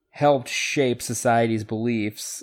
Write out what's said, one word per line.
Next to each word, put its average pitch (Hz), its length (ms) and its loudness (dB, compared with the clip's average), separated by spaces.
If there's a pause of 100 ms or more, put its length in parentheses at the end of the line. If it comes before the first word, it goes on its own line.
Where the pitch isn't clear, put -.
(100)
helped 143 380 2
shape 127 540 0
society's 117 600 2
beliefs, 110 800 -4